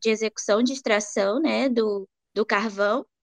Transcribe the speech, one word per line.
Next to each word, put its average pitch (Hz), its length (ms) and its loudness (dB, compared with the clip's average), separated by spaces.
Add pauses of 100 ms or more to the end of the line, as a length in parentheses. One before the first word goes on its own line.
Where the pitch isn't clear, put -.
de 220 80 0
execução 220 540 0
de 254 100 0
extração, 208 640 0
né, 254 300 0
do, 214 400 -2 (240)
do 202 100 0
carvão, 208 600 0 (180)